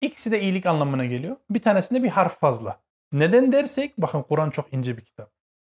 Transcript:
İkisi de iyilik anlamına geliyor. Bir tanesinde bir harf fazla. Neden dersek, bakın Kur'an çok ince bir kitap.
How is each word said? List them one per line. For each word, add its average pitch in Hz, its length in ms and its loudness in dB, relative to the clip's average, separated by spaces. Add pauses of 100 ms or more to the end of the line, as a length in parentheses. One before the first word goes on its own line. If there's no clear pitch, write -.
İkisi 269 300 -4
de 208 100 0
iyilik 190 240 -2
anlamına 139 400 0
geliyor. 131 300 -6 (140)
Bir 220 120 -2
tanesinde 220 420 2
bir 226 60 2
harf 175 300 0
fazla. 113 400 -2 (340)
Neden 214 380 4
dersek, 277 460 0
bakın 156 240 -2
Kur'an 151 280 0
çok - 240 -8
ince 123 240 -4
bir 107 40 -18
kitap. - 300 -20 (300)